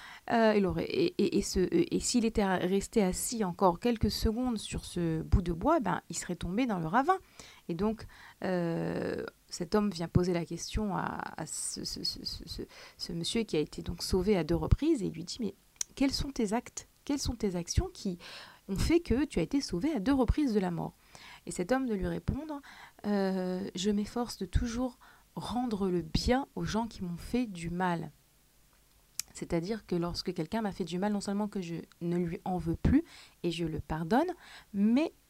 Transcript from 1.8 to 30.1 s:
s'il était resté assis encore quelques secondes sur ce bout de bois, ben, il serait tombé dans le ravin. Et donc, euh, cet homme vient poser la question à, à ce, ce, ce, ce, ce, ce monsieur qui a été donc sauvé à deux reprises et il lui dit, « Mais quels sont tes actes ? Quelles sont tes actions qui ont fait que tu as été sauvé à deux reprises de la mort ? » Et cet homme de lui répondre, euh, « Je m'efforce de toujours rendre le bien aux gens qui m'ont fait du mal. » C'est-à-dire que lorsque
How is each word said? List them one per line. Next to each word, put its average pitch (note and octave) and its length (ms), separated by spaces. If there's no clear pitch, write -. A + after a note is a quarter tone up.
s'il A#3 240
était G#3+ 220
resté F#3+ 560
assis F#3+ 420
encore F3 340
quelques A3+ 320
secondes A3+ 460
sur - 300
ce E3 340
bout D#3 220
de F3 100
bois, C4+ 280
ben, F3+ 280
il E3 80
serait - 200
tombé G3 280
dans G#3 140
le D#3+ 80
ravin. C4+ 320
Et E3+ 60
donc, G#3+ 320
euh, E3+ 800
cet - 240
homme G#3 160
vient E3+ 180
poser F3+ 240
la E3+ 140
question F3+ 500
à, - 240
à - 80
ce, - 400
ce, - 200
ce, - 200
ce, - 240
ce, - 140
ce - 160
monsieur E3+ 300
qui F3+ 160
a - 20
été D3+ 220
donc - 200
sauvé F#3+ 360
à D#3+ 60
deux E3+ 100
reprises A3+ 480
et E3+ 60
il D#3+ 40
lui D#3+ 120
dit, « - 160
Mais G3+ 140
quels C4+ 160
sont C#4 200
tes A3 240
actes ? - 340
Quelles C#4 140
sont C4 160
tes G3+ 200
actions E4 380
qui F3+ 240
ont F#3+ 100
fait E4 220
que A#3 260
tu - 140
as - 20
été C#4 180
sauvé G#3+ 320
à A#3+ 80
deux B3+ 140
reprises C4 400
de G#3 60
la F#3 100
mort ? » E3 260
Et - 60
cet F3+ 200
homme C4 140
de A#3 80
lui F#3 140
répondre, C#4 560
euh, « F#3+ 720
Je F#3 160
m'efforce G#3 480
de G3 80
toujours A#3+ 520
rendre G3+ 540
le F3 100
bien A#3+ 540
aux F3 100
gens G#3 220
qui G3 180
m'ont F3 140
fait B3 260
du F3 240
mal. » E3+ 420
C'est-à-dire F3+ 480
que F3 120
lorsque E3+ 360